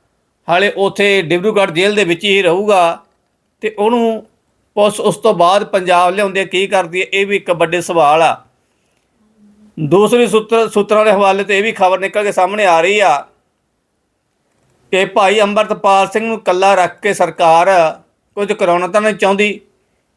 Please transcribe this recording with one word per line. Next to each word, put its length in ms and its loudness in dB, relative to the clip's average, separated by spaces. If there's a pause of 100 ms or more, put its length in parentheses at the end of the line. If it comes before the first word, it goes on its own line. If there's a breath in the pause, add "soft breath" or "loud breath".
(480)
ਹਾਲੇ 300 0
ਉੱਥੇ 440 0
ਡਿਬਰੂਗੜ੍ਹ 500 -2
ਜੇਲ੍ਹ 240 0
ਦੇ 80 2
ਵਿੱਚ 200 -4
ਹੀ 200 0
ਰਹੂਗਾ 600 0 (600)
ਤੇ 140 -6
ਉਹਨੂੰ 480 -2 (500)
ਪੁਲਿਸ 240 0
ਉਸ 180 -2
ਤੋਂ 160 2
ਬਾਅਦ 320 2
ਪੰਜਾਬ 500 0
ਲਿਆਉਂਦੇ 300 -2
ਕੀ 220 -4
ਕਰਦੀ 340 -2
ਹੈ, 40 -4
ਇਹ 220 -2
ਵੀ 80 -2
ਇੱਕ 160 -4
ਵੱਡੇ 300 -2
ਸਵਾਲ 400 2
ਆ। 160 0 (1400)
ਦੂਸਰੀ 500 2
ਸੂਤਰ, 420 0
ਸੂਤਰਾਂ 360 0
ਦੇ 60 2
ਹਵਾਲੇ 320 2
ਤੇ 140 -2
ਇਹ 60 0
ਵੀ 80 -4
ਖਬਰ 280 0
ਨਿਕਲ 240 -4
ਕੇ 80 -2
ਸਾਹਮਣੇ 340 0
ਆ 160 4
ਰਹੀ 180 0
ਆ 160 2 (1800)
ਕਿ 120 0
ਭਾਈ 340 0
ਅੰਮ੍ਰਿਤਪਾਲ 680 0
ਸਿੰਘ 180 -4
ਨੂੰ 120 -4
ਇਕੱਲਾ 380 0
ਰੱਖ 240 -2
ਕੇ 140 -2
ਸਰਕਾਰ 560 2 (680)
ਕੁਝ 160 -4
ਕਰਾਉਣਾ 340 -2
ਤਾਂ 140 -2
ਨਹੀਂ 140 -2
ਚਾਹੁੰਦੀ। 440 0 (580)